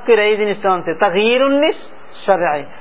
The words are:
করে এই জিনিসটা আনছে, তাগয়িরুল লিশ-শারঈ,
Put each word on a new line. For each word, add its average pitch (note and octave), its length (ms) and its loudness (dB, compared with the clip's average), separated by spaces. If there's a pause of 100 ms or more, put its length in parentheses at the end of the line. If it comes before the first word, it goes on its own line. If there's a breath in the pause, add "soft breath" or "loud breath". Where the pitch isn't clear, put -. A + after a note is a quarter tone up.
করে G#3+ 220 4
এই G#3+ 80 2
জিনিসটা G3+ 360 0
আনছে, E3+ 220 -2
তাগয়িরুল A#3 680 2
লিশ-শারঈ, F3 1000 -2 (180 loud breath)